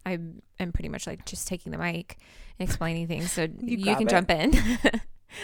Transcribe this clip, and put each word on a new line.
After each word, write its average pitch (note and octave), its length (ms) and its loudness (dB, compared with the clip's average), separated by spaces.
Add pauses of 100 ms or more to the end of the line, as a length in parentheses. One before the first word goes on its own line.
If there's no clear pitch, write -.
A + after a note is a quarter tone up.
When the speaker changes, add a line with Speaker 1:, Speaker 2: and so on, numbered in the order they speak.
Speaker 1:
I'm, E3+ 360 -6 (180)
I'm F3 140 -2
pretty - 160 -2
much, - 180 -8
like, - 180 -10
just - 220 -10
taking F3+ 240 -8
the D#3+ 60 -8
mic E3+ 400 -6 (420)
and F3+ 80 -2
explaining E3 400 0
things. E3+ 240 -4
So E3+ 120 0
Speaker 2:
<laughs> D#3+ 180 -4
You A#3+ 160 -2
Speaker 1:
you F#3+ 80 -4
Speaker 2:
grab G#3+ 140 4
Speaker 1:
can A3 80 2
Speaker 2:
it. - 20 4
Speaker 1:
jump F3+ 220 6
in. E3+ 220 4
<laughs> A#3 480 4 (420)